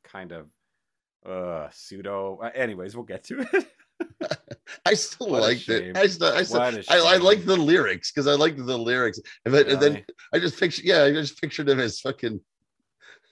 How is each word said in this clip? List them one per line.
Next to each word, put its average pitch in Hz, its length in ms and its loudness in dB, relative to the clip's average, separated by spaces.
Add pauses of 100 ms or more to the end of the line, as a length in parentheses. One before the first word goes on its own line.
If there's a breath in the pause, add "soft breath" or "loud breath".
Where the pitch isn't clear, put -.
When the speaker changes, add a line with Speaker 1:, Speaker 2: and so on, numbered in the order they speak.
Speaker 1:
kind 90 280 -16
of, 80 140 -16 (840)
uh, 87 400 -8
pseudo, 98 720 -10
uh, 117 120 -8
anyways, 104 420 -6
we'll 120 80 -14
get 95 200 -14
to 262 160 -10
it. 330 260 -2 (340)
<laughs> - 840 -12
Speaker 2:
I - 80 4
still - 340 -6
Speaker 1:
What 131 120 0
a - 20 2
Speaker 2:
liked 165 260 0
it. 107 140 0
Speaker 1:
shame. 90 140 -10
Speaker 2:
I 190 100 6
still, 165 260 0
I - 120 2
still, 120 160 -2
Speaker 1:
What 123 140 0
a 104 140 -10
Speaker 2:
I, 175 260 6
I - 40 8
liked 190 220 6
Speaker 1:
shame. 175 80 -4
Speaker 2:
the 190 80 4
lyrics 147 560 2
'cause 139 140 -2
I 143 80 4
liked 151 300 2
the 123 140 -4
lyrics. 117 400 0 (260 loud breath)
But, 139 240 6
and 135 140 2
then 147 100 6
Speaker 1:
Really? 143 120 -8 (280 loud breath)
Speaker 2:
I 156 60 0
just 170 200 -4
pictured, 165 280 -2
yeah, 170 180 6
I 143 80 6
just 151 280 -6
pictured 151 280 -4
him 131 120 2
as 113 200 -4
fucking. 120 400 -8 (920 soft breath)